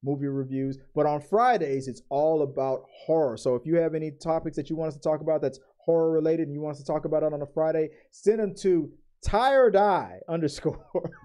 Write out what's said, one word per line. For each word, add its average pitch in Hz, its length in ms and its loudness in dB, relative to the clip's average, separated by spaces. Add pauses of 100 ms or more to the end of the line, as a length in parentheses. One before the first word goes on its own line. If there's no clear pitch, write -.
movie 143 240 -4
reviews. 135 500 -4 (180)
But 151 100 2
on 147 140 0
Fridays, 170 680 0
it's 120 220 -12
all 151 340 2
about 135 400 -4 (220)
horror. 156 320 0
So 127 180 0
if 120 100 -6
you 156 100 0
have 165 200 0
any 156 160 -6
topics 160 440 -4
that 147 140 -6
you 160 60 -4
want 160 140 -4
us 143 60 -12
to 139 60 -20
talk 156 200 -2
about 156 200 0
that's - 180 -4 (200)
horror 165 320 2
related 160 360 2
and 143 60 -8
you 147 80 -6
want 151 140 -6
us 135 40 -20
to 139 60 -18
talk 156 200 -4
about 156 180 0
it 151 100 0
on 147 80 -6
a 139 60 -8
Friday, 156 420 0 (220)
send 220 280 0
them 202 220 -4
to 170 280 2 (360)
tie 254 280 2
or 254 160 6
die 175 500 2 (100)
underscore. 165 840 -4 (140)